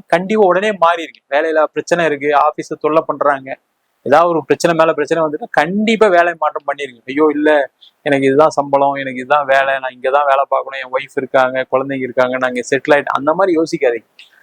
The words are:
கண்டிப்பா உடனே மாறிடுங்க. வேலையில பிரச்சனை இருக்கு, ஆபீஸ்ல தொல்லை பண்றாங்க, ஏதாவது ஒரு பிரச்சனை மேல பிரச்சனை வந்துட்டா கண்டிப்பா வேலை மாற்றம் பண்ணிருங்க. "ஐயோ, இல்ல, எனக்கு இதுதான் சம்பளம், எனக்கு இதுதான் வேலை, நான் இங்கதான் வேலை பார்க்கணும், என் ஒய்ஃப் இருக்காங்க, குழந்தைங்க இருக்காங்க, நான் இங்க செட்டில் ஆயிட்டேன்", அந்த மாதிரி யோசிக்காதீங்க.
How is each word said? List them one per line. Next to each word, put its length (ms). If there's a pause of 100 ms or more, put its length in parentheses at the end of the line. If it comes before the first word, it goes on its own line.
கண்டிப்பா 400
உடனே 240
மாறிடுங்க. 600
வேலையில 340
பிரச்சனை 400
இருக்கு, 240
ஆபீஸ்ல 520
தொல்லை 260
பண்றாங்க, 520 (440)
ஏதாவது 260
ஒரு 160
பிரச்சனை 320
மேல 160
பிரச்சனை 320
வந்துட்டா 260
கண்டிப்பா 560
வேலை 320
மாற்றம் 280
பண்ணிருங்க. 400
"ஐயோ, 280
இல்ல, 360 (320)
எனக்கு 240
இதுதான் 220
சம்பளம், 440
எனக்கு 260
இதுதான் 280
வேலை, 200
நான் 300
இங்கதான் 300
வேலை 220
பார்க்கணும், 340
என் 100
ஒய்ஃப் 220
இருக்காங்க, 560
குழந்தைங்க 280
இருக்காங்க, 380
நான் 180
இங்க 160
செட்டில் 220
ஆயிட்டேன்", 120
அந்த 300
மாதிரி 220
யோசிக்காதீங்க. 480 (380)